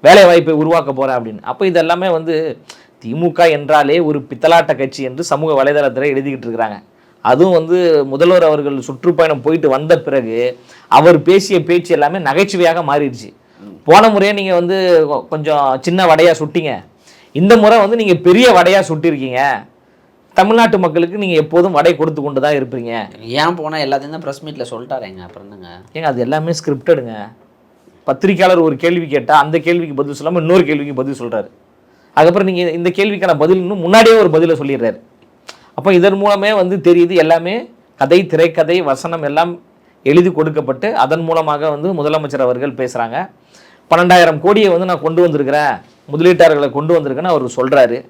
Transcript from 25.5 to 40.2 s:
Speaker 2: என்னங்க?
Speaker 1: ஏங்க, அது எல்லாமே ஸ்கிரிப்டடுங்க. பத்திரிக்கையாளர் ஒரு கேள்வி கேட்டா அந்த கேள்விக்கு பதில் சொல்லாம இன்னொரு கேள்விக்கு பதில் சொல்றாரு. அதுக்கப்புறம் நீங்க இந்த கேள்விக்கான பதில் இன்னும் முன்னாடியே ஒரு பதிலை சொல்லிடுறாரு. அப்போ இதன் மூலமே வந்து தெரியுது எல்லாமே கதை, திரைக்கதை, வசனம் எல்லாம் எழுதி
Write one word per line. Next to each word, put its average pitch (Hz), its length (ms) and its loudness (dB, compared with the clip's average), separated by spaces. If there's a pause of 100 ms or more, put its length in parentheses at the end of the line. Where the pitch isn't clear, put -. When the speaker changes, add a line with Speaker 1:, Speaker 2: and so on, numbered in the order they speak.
Speaker 2:
என்னங்க? 95 180 -20 (240)
Speaker 1:
ஏங்க, 156 100 -12
அது 139 180 -2
எல்லாமே 156 320 -4
ஸ்கிரிப்டடுங்க. 143 600 -4 (960)
பத்திரிக்கையாளர் 185 560 2
ஒரு 156 140 0
கேள்வி 170 300 -2
கேட்டா 143 320 -2
அந்த 156 200 -2
கேள்விக்கு 165 360 -4
பதில் 143 260 -6
சொல்லாம 160 160 -4
இன்னொரு 170 280 2
கேள்விக்கு 143 300 -6
பதில் 131 240 -6
சொல்றாரு. 110 320 -8 (640)
அதுக்கப்புறம் 180 400 2
நீங்க 175 160 -2
இந்த 170 200 -4
கேள்விக்கான 185 480 -2
பதில் 165 180 2
இன்னும் 185 220 -4
முன்னாடியே 220 380 6
ஒரு 202 140 4
பதிலை 160 260 2
சொல்லிடுறாரு. 127 440 -4 (760)
அப்போ 185 200 0
இதன் 190 220 4
மூலமே 202 360 0
வந்து 190 240 -2
தெரியுது 175 380 2
எல்லாமே 170 560 0 (260)
கதை, 170 300 2
திரைக்கதை, 165 560 0
வசனம் 160 400 -6
எல்லாம் 165 380 -4 (420)
எழுதி 175 300 2